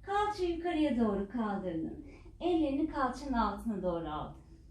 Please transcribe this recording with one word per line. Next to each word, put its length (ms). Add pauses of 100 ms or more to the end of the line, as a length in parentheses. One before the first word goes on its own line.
Kalça 420
yukarıya 560
doğru 280
kaldırdın. 760 (340)
Ellerini 480
kalçanın 440
altına 500
doğru 260
aldın. 360 (260)